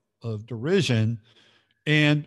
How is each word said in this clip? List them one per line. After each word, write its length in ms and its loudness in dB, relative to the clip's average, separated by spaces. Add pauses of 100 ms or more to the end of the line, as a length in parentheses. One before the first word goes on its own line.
(220)
of 240 -10
derision 720 0 (680)
and 400 2